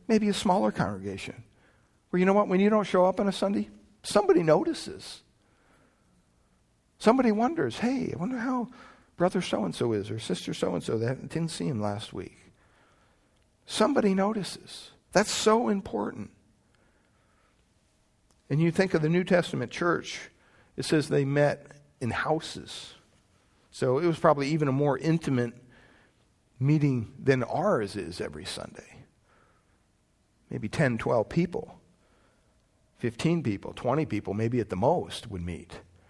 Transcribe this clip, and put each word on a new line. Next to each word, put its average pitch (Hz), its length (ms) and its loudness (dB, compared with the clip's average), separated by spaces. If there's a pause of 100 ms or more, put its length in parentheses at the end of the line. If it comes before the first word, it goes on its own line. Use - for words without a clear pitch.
maybe 220 180 4
a 202 60 2
smaller 202 360 2
congregation 101 760 -6 (640)
where, 180 100 0
you 185 60 4
know 190 80 6
what, 208 160 4
when 185 100 4
you 202 100 6
don't 214 140 4
show 180 220 4
up 185 160 2
on 202 80 2
a - 20 -2
Sunday, 202 380 -2 (340)
somebody 359 400 4
notices. 170 800 0 (1800)
Somebody 247 320 6
wonders, 220 480 0
"Hey, 247 340 -2
I - 40 -8
wonder 247 200 -6
how 247 300 -4 (480)
brother 180 260 0
so-and-so 170 520 -2
is 104 180 -4
or 110 80 -6
sister - 340 -6
so-and-so. 165 440 -2
They 113 80 -2
haven't, 123 260 -6
didn't 160 200 -4
see - 140 -6
him 131 160 -2
last 104 300 -6
week." - 260 -12 (1300)
Somebody 220 480 2
notices. - 760 -4 (220)
That's 202 180 2
so 226 380 4
important. - 640 -6 (2250)
And 143 120 2
you 170 80 4
think 185 240 0
of 165 80 2
the 151 60 0
New 175 160 4
Testament 156 480 0
church, - 580 -4 (460)
it 131 80 -6
says 147 240 2
they 147 160 2
met 143 480 0 (300)
in 117 100 -2
houses. - 840 -6 (760)
So 131 280 0
it 175 60 0
was 165 140 2
probably 143 300 4
even 151 180 2
a 131 60 2
more 143 240 2
intimate 139 560 2 (1080)
meeting 139 640 2
than 131 220 2
ours 139 540 0
is 90 240 -8
every 80 240 -10
Sunday. - 580 -14 (1500)
Maybe 120 200 -6
ten, 127 280 0
twelve 117 300 0
people, - 520 -4 (1160)
fifteen 160 460 -2
people, 104 300 -4
twenty 139 320 0
people, 101 280 -4
maybe 117 280 0
at 98 80 -4
the 98 80 -4
most, 117 520 0
would 95 120 -8
meet. 85 380 -10 (300)